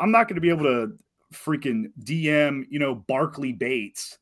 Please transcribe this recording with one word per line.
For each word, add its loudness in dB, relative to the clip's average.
I'm 2
not 6
gonna -4
be 4
able 2
to 2
freaking -2
D -2
M, 2
you -6
know, 0
Barkley -2
Baits -6